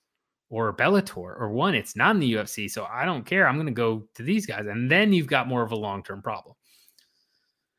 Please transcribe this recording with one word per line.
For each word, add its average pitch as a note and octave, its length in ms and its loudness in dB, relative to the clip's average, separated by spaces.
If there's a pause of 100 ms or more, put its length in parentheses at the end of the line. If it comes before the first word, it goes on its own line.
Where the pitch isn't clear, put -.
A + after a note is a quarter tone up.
(500)
or A2 260 -2
Bellator D3+ 640 0
or G#2+ 120 -4
one. D3+ 240 0
It's - 200 -4
not E3+ 200 4
in G3 40 4
the C#3+ 80 2
U A2 120 2
F G#2 80 -4
C, G#2 200 -8
so G2+ 180 -8
I A#2+ 200 -6
don't D#3+ 200 -4
care. F#3+ 220 4
I'm C3 100 2
gonna D#3 140 -2
go A2+ 440 0
to A#2 80 -14
these G3+ 240 0
guys." G#2 180 -6
And A#2 240 -2
then G3 240 6
you've D#3+ 140 4
got C3 200 2
more B2 140 0
of A2+ 100 -2
a A#2 40 -4
long-term G2 480 -6
problem. - 320 -8 (1200)